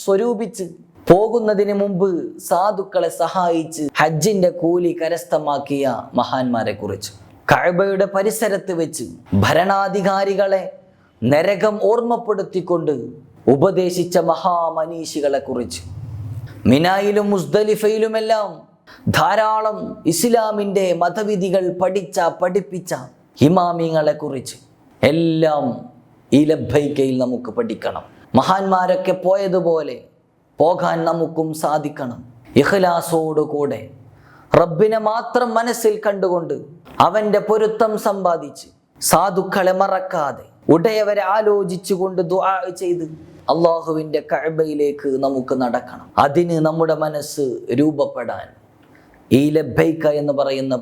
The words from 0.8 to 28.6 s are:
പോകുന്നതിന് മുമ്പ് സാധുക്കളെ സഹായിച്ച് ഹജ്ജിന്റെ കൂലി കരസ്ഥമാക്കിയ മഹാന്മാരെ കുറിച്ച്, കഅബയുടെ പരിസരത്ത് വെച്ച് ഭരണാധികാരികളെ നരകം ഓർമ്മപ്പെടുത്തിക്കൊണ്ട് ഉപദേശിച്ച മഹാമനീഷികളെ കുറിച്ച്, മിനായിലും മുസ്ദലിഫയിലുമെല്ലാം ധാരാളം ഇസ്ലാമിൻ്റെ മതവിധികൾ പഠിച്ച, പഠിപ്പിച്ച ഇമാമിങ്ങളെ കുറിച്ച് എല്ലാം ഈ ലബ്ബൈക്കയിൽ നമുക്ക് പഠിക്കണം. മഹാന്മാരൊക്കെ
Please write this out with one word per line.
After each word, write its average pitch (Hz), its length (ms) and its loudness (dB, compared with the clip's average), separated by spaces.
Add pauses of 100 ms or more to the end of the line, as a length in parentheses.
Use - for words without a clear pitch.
പോകുന്നതിന് 208 720 2
മുമ്പ് 196 280 0 (400)
സാധുക്കളെ 185 600 0 (120)
സഹായിച്ച് 165 600 -2 (160)
ഹജ്ജിന്റെ 170 500 2 (100)
കൂലി 170 400 0
കരസ്ഥമാക്കിയ 143 960 -2 (260)
മഹാന്മാരെ 120 600 -2
കുറിച്ച്, 98 320 -8 (380)
കഅബയുടെ 185 640 2
പരിസരത്ത് 196 680 -2
വെച്ച് 156 240 -6 (400)
ഭരണാധികാരികളെ 196 1160 2 (680)
നരകം 196 440 2 (140)
ഓർമ്മപ്പെടുത്തിക്കൊണ്ട് 190 1040 0 (600)
ഉപദേശിച്ച 175 640 2 (140)
മഹാമനീഷികളെ 160 1160 -2
കുറിച്ച്, 123 340 -6 (880)
മിനായിലും 196 640 4
മുസ്ദലിഫയിലുമെല്ലാം 214 1160 0 (680)
ധാരാളം 214 640 2 (340)
ഇസ്ലാമിൻ്റെ 208 720 2 (180)
മതവിധികൾ 190 600 0 (160)
പഠിച്ച, 190 380 -2 (220)
പഠിപ്പിച്ച 180 540 -4 (540)
ഇമാമിങ്ങളെ 165 760 2
കുറിച്ച് 135 340 -10 (540)
എല്ലാം 160 560 2 (640)
ഈ 135 80 6 (100)
ലബ്ബൈക്കയിൽ 139 720 0
നമുക്ക് 123 340 -6
പഠിക്കണം. 107 460 -6 (340)
മഹാന്മാരൊക്കെ 185 760 2 (120)